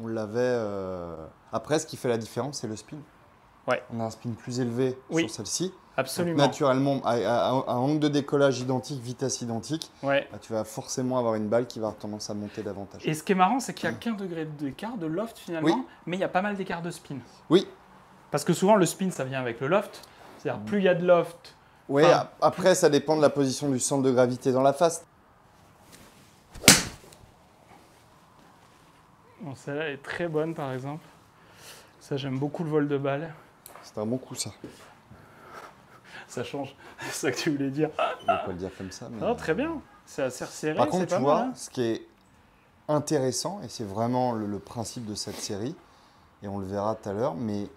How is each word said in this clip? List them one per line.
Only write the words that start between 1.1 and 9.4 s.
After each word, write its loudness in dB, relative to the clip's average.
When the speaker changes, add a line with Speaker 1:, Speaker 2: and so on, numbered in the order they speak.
Speaker 1:
après, -2
ce -4
qui -12
fait -4
la 2
différence, -6
c'est -8
le -6
spin. -16
Speaker 2:
Ouais. 2
Speaker 1:
On -6
a -2
un -4
spin -8
plus -6
élevé 0
Speaker 2:
Oui. 0
Speaker 1:
sur -4
celle-ci. -6
Speaker 2:
Absolument. -2
Speaker 1:
Donc, 6
naturellement, 2
à, 2
à, 2
à 0
un 0
angle 2
de 2
décollage 2
identique, -4
vitesse -4